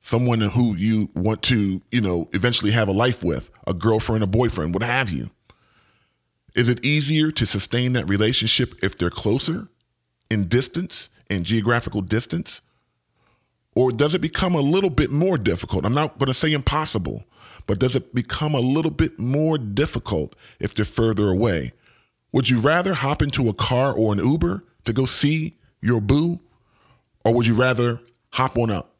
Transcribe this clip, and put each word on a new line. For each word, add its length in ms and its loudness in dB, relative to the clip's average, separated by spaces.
someone 400 0
who 340 2
you 380 0
want 300 -2
to, 480 0
you 100 0
know, 320 -2
eventually 380 0
have 160 2
a 40 -2
life 320 0
with, 280 -4
a 80 -2
girlfriend, 480 0
a 40 -2
boyfriend, 460 0
what 80 -2
have 300 -2
you. 180 -6
Is 140 2
it 160 -2
easier 460 0
to 160 -2
sustain 460 -2
that 140 -2
relationship 760 0
if 120 -2
they're 140 0
closer 600 -2
in 180 0
distance, 640 -2
in 160 -4
geographical 580 0
distance? 600 -4
Or 160 2
does 220 0
it 80 -2
become 320 -2
a 80 2
little 300 2
bit 180 0
more 300 0
difficult? 440 -2
I'm 120 0
not 240 -2
gonna 160 0
say 180 0
impossible, 680 -2
but 140 -2
does 160 0
it 180 -4
become 400 -2
a 60 0
little 320 0
bit 260 -2
more 400 0
difficult 800 -2
if 160 -4
they're 100 0
further 440 2
away? 440 0
Would 180 2
you 100 4
rather 340 2
hop 300 -2
into 260 0
a 60 -2
car 360 0
or 220 2
an 60 0
Uber 440 0
to 80 -2
go 120 2
see 520 0
your 200 2
boo? 380 2
Or 80 4
would 140 4
you 80 4
rather 440 0
hop 260 -2
on 100 0
an 140 -4